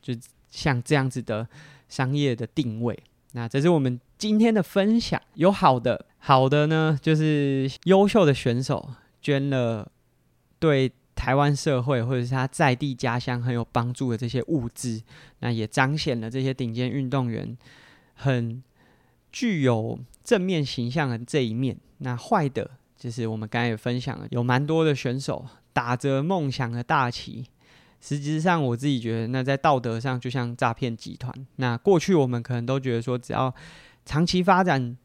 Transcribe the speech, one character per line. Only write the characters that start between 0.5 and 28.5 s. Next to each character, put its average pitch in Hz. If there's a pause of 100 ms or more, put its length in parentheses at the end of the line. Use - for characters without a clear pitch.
这 -
样 135
子 123
的 113 (400)
商 131
业 143
的 110
定 113
位。 117 (300)
那 120
这 139
是 165
我 165
们 127 (200)
今 214
天 226
的 208
分 208
享， - (140)
有 160
好 156
的， 117 (120)
好 131
的 147
呢， 160
就 160
是 143 (120)
优 190
秀 196
的 143
选 123
手 131 (320)
捐 139
了 117 (720)
对 139 (220)
台 -
湾 143
社 131
会 123
或 127
者 123
是 120
他 131
在 139
地 131
家 123
乡 123
很 127
有 120
帮 120
助 127
的 113
这 120
些 120
物 135
资， 113 (380)
那 120
也 110
彰 139
显 139
了 110
这 131
些 131
顶 120
尖 123
运 135
动 127
员 110 (580)
很 123 (680)
具 208
有 117 (240)
正 208
面 180
形 120
象 143
的 117
这 127
一 110
面。 123 (220)
那 127
坏 151
的， - (240)
就 120
是 113
我 110
们 107
刚 117
才 120
也 110
分 123
享 127
了， 101
有 120
蛮 127
多 160
的 151
选 127
手 - (280)
打 123
着 135
梦 165
想 123
的 120
大 135
旗， - (540)
实 143
质 151
上 165